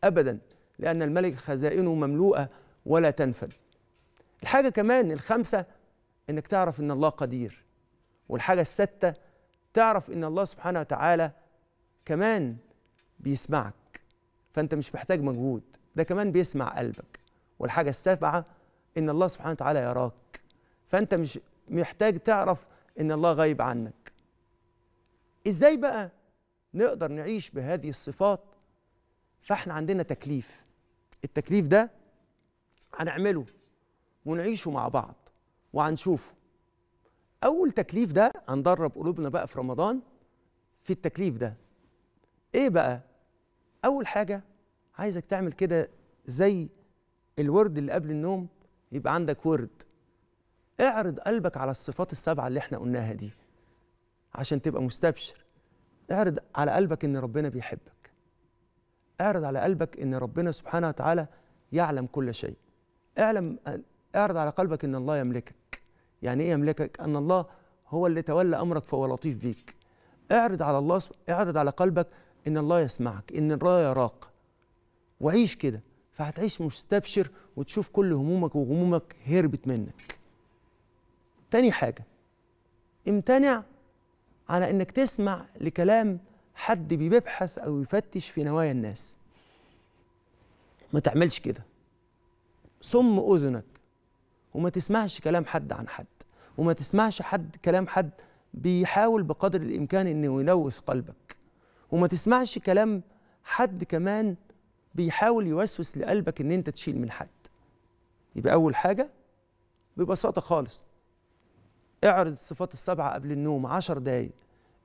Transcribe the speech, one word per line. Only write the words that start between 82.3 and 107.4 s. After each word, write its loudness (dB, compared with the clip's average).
امتنع 4
على 2
إنك 0
تسمع 0
لكلام 2
حد -2
بيبحث 0
أو -4
يفتش -4
في -4
نوايا 0
الناس. -6
ما 0
تعملش 2
كده. -6
صم 4
أذنك 2
وما -2
تسمعش -2
كلام 2
حد -4
عن -10
حد، -12
وما 2
تسمعش 0
حد، -6
كلام 2
حد 0
بيحاول 2
بقدر 0
الإمكان 0
إنه 0
يلوث 2
قلبك، -6
وما 4
تسمعش 0
كلام 2
حد -2
كمان 0
بيحاول 2
يوسوس -2
لقلبك -2
إن 0
أنت -2
تشيل -6
من -6
حد. -10